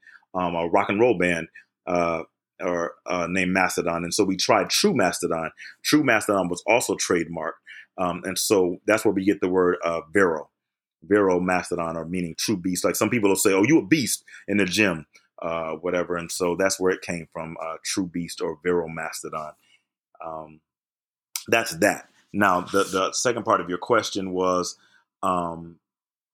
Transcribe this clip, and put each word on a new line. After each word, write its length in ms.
um, 220
a 120
rock 220
and 100
roll 200
band, 300
uh, 360
or, 340
uh, 240
named 240
Mastodon. 520
And 100
so 100
we 140
tried 320
True 240
Mastodon. 560
True 200
Mastodon 460
was 180
also 280
trademarked. 640
Um, 260
and 140
so 480
that's 180
where 80
we 100
get 200
the 80
word, 340
uh, 160
Vero. 380
Vero 380
Mastodon, 540
or 120
meaning 320
true 180
beast. 280
Like, 120
some 140
people 180
will 80
say, 160
"Oh, 120
you 160
a 60
beast 380
in 80
the 80
gym," 400
uh, 300
whatever. 440
And 160
so 240
that's 240
where 100
it 120
came 320
from, 280
uh, 220
true 220
beast 340
or 240
Vero 240
Mastodon. 640
Um, 360
that's 320
that. 280
Now, 300
the, 240
the 280
second 320
part 180
of 80
your 80
question 540
was, 440
um, 560